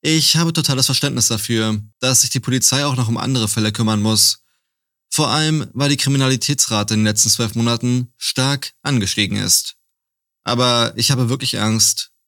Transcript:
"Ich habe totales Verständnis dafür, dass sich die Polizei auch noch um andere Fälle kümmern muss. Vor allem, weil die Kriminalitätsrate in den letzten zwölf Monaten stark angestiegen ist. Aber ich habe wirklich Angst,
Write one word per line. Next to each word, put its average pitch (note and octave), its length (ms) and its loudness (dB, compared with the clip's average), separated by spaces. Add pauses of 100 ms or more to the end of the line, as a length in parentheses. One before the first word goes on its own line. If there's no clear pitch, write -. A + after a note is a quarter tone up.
"Ich D#3 340 2
habe E3 160 2
totales C#3 340 0
Verständnis C3 420 0
dafür, A2 520 -2 (200)
dass B2+ 220 2
sich - 80 0
die C3 100 -4
Polizei C3 440 0
auch C#3 120 -2
noch A#2+ 120 -2
um A#2 80 -2
andere A#2 320 -2
Fälle G#2+ 240 0
kümmern A2 300 0
muss. A2 400 2 (720)
Vor D3+ 160 0
allem, D#3 440 0
weil C#3+ 180 0
die C#3+ 60 2
Kriminalitätsrate C3 1000 0
in G#2+ 60 4
den G#2+ 60 4
letzten G#2+ 240 2
zwölf A2+ 240 0
Monaten A#2+ 600 0
stark - 680 -2
angestiegen G#2 540 0
ist. G2 400 -2 (680)
Aber A#2+ 520 2
ich A#2+ 140 0
habe B2+ 180 2
wirklich A#2+ 320 -4
Angst, A2 500 0 (180)